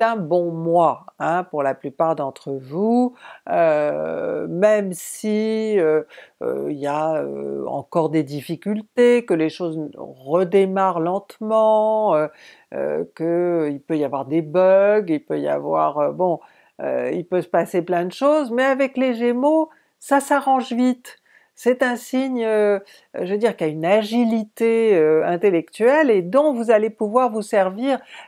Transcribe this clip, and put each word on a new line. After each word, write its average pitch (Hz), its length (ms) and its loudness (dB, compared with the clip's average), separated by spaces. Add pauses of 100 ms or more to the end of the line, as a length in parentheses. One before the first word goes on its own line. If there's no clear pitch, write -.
un 226 140 2
bon 175 360 0
mois, 165 560 2 (100)
hein, 165 280 -2
pour 151 180 -4
la 135 100 0
plupart 156 420 -2
d'entre 139 360 -8
vous, 208 640 -2 (340)
euh, 156 960 0
même 196 460 0
si, 220 840 -2
euh, 156 240 2 (400)
euh, 139 260 -4
il 147 80 -6
y 135 80 -6
a, 156 300 -2
euh, 139 500 -6
encore 143 440 -4
des 156 140 0
difficultés, 214 1000 0
que 202 80 -2
les 160 160 2
choses 160 480 -8
redémarrent 180 1000 0
lentement, 214 1120 0
euh, 151 140 2 (460)
euh, - 300 -4 (120)
que 170 560 -2
il 143 100 -10
peut 165 160 -4
y 147 80 -2
avoir 135 200 -4
des 156 180 -2
bugs, 190 640 4
il 151 180 -2
peut 151 140 -4
y 143 80 -4
avoir, 147 500 -2
euh, 147 140 0
bon, 165 280 -2 (420)
euh, 127 300 -4
il 170 140 -6
peut 180 160 -2
se - 80 -8
passer 170 320 0
plein 175 240 -2
de 180 80 -8
choses, 285 380 0
mais 254 140 0
avec 269 300 0
les 254 200 0
Gémeaux, 262 540 0 (300)
ça 277 200 0
s'arrange 269 520 0
vite. 247 460 -2 (400)
C'est 247 260 0
un 247 120 0
signe, 254 480 -4
euh, 208 360 2 (380)
je 180 140 -6
veux 208 60 0
dire, 208 180 0
qui - 80 -6
a 156 40 2
une 156 180 -4
agilité, 220 1080 2
euh, 156 320 4
intellectuelle 208 840 2
et 190 100 4
dont 269 300 2
vous 233 180 -2
allez 220 200 4
pouvoir 220 420 0
vous 220 100 -4
servir, 208 600 0 (260)